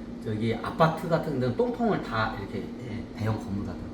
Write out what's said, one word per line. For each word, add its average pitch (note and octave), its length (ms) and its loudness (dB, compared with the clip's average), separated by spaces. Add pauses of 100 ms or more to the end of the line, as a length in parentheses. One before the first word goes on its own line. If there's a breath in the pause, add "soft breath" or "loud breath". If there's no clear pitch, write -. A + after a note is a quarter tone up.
(240 loud breath)
저기 A2 320 0
아파트 - 520 2
같은 D3+ 320 2
데는 B2 160 2
똥통을 A#3+ 480 2
다 A2 360 0
이렇게 G2 200 -6
해. - 440 -6 (120)
대형 A2 240 0
건물 G2 260 -2
같은 F2+ 160 -6
거. - 120 -6